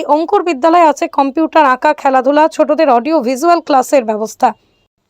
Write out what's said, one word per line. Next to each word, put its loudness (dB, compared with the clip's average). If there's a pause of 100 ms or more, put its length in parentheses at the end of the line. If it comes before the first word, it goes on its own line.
অঙ্কুর 0
বিদ্যালয়ে 2
আছে -4
কম্পিউটার, 0
আঁকা, 0
খেলাধুলা, 0
ছোটদের 0
অডিও 0
ভিজুয়াল 0
ক্লাসের 0
ব্যবস্থা। -4 (560)